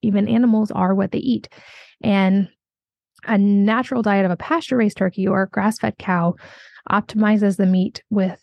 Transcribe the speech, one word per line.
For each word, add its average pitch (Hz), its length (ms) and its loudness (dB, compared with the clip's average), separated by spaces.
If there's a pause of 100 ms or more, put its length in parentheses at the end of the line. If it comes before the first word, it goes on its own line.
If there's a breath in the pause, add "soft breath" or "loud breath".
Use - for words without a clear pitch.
Even 208 260 0
animals 226 440 2
are 190 220 0
what 196 180 0
they - 80 -4
eat. 220 300 -4 (520 loud breath)
And 196 480 2 (760)
a 220 120 0
natural 208 640 2
diet 196 240 2
of 180 60 0
a 170 60 -4
pasture-raised 254 600 -2
turkey 190 280 -2
or 190 220 0
grass-fed - 500 -4
cow 175 380 -2 (560 loud breath)
optimizes 208 640 0
the 196 100 0
meat 185 440 0
with 190 340 -2